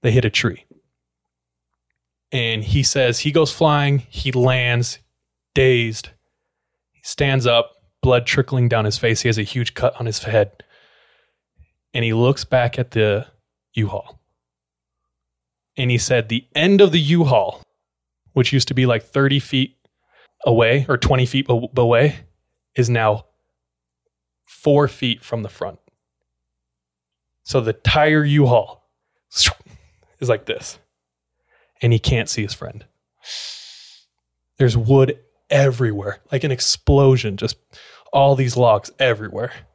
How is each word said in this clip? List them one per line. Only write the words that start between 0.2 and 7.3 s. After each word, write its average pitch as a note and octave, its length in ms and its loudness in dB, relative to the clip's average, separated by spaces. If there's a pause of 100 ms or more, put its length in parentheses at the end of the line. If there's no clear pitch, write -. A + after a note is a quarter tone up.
a A2 60 0
tree. - 340 -4 (1700)
And A2+ 340 -4
he C3+ 180 0
says B2+ 380 0
he D3+ 100 -2
goes D3 220 2
flying, C#3+ 460 2 (100)
he - 240 -8
lands, B2 680 0 (560)
dazed, A#2+ 540 2 (840)
he - 120 -20
stands C3+ 420 -2